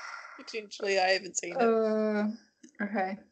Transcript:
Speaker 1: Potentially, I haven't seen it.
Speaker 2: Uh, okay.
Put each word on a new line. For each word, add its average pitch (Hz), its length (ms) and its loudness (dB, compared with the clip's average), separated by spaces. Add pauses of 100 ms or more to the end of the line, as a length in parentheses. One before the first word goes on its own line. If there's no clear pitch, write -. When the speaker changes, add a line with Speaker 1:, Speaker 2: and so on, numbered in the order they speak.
(380)
Speaker 1:
Potentially, 208 600 -2
I 185 120 4
haven't 190 260 0
seen 175 200 -6
it. 254 40 2
Speaker 2:
Uh, 214 680 4 (560)
okay. 196 340 -2 (140)